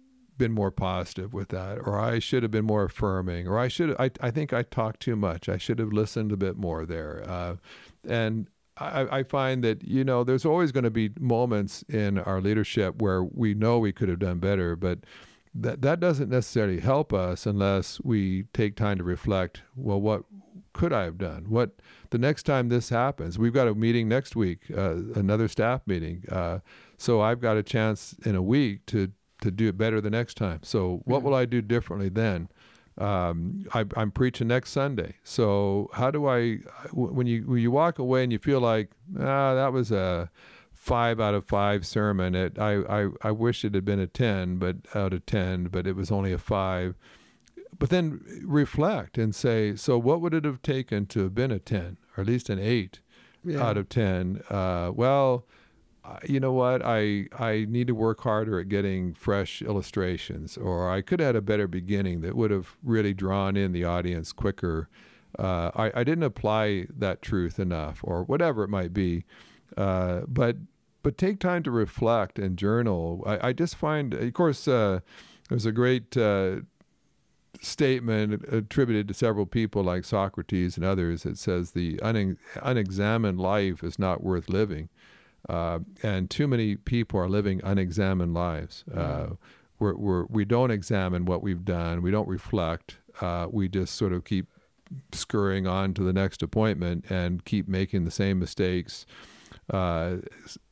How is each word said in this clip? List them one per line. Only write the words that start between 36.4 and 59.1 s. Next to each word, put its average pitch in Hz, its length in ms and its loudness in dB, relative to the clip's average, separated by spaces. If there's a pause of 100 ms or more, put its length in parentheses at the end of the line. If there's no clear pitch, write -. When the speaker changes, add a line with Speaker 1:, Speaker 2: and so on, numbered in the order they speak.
Speaker 1:
w-, - 240 -2
when 123 140 2
you, 117 160 0
when 123 180 2
you 117 100 4
walk 156 280 2
away 127 240 2
and 123 80 0
you 110 80 0
feel 139 200 2
like, 113 320 2 (280)
"Ah, 135 360 2
that 131 180 2
was 120 180 0
a 90 380 0 (440)
five 117 460 0
out 107 140 2
of 101 120 0
five 101 400 2
sermon. 98 500 2
It, 90 220 0
I, 107 180 2 (280)
I, 98 60 0 (140)
I 107 80 0
wish 113 340 0
it 104 100 -2
had 95 80 2
been 101 160 2
a 95 80 0
ten, 92 500 0
but 90 200 -2 (180)
out 98 160 0
of 90 140 -4
ten, 92 400 0
but 90 220 -2
it 95 80 -2
was 92 160 -2
only 98 200 0
a 90 60 0
five." 92 580 -2 (800)
But 139 140 0
then 165 300 0 (220)
reflect 147 760 0
and 110 160 2
say, 110 400 2
"So 123 240 2
what 135 220 4
would 170 120 -2
it 160 120 0
have 135 180 -2
taken 123 440 -2
to - 140 -2
have 95 140 0
been 127 160 2
a 101 80 -2
ten, 90 380 -4 (180)
or 98 60 -4
at 95 60 -2
least 120 220 0
an 101 80 0
eight 104 440 -2 (440)
Speaker 2:
Yeah. 156 180 -2
Speaker 1:
out 107 140 2
of 98 120 -4
ten?" 95 600 0
Uh, 92 460 0
well, 131 500 2 (600)
I, - 220 -16
you 135 120 2
know 131 140 0
what? 127 320 4
I, 104 400 2 (120)
I 110 300 0
need 120 200 0
to 123 80 2
work 110 260 0
harder 107 380 0
at 92 100 -6
getting 95 440 0